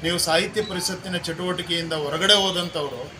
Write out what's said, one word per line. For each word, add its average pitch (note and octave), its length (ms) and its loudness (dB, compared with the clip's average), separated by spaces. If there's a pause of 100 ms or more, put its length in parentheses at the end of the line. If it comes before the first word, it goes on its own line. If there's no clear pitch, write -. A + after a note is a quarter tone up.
ನೀವು E3+ 140 2
ಸಾಹಿತ್ಯ F3+ 440 2
ಪರಿಷತ್ತಿನ F3+ 560 -4
ಚಟುವಟಿಕೆಯಿಂದ E3+ 760 -2
ಹೊರಗಡೆ D#3 400 4
ಹೋದಂಥವರು E3+ 880 0